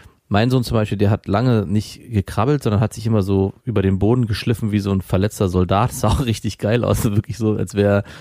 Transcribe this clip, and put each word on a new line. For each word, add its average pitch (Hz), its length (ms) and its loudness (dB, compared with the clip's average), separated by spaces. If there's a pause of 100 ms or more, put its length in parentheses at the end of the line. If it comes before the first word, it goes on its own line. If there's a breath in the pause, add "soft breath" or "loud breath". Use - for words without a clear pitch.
(320 loud breath)
mein 110 200 2
Sohn 127 120 2
zum 120 120 -4
Beispiel, 104 240 -2
der 101 100 2
hat 104 180 -2
lange 110 380 2
nicht 104 360 -4 (100)
gekrabbelt, 117 500 0
sondern 104 200 0
hat 107 120 -2
sich 110 140 -6
immer 110 160 2
so 98 300 0 (100)
über 104 180 -2
den 95 160 2
Boden 113 300 2
geschliffen 110 440 -2
wie 107 60 2
so 98 140 -2
ein 95 100 0
verletzter 98 480 0
Soldat. 92 420 2
<laughs> - 20 -14
Sah 110 160 -2
auch 131 160 0
richtig 110 340 -4
geil 110 240 0
aus, 101 180 2
so 101 140 0
wirklich 107 240 -4
so, 107 160 0
als 101 180 -6
wäre 101 160 2
er 101 140 2 (180 loud breath)